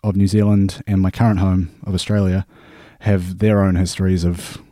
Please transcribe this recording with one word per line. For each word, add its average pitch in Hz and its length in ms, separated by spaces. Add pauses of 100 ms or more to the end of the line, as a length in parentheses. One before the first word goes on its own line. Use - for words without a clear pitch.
of 101 120
New 98 100
Zealand 101 600
and 98 140
my 92 100
current 107 280
home 92 320 (120)
of 98 120
Australia 95 520 (540)
have 92 380
their 104 240
own 95 140
histories 92 460
of 87 360 (140)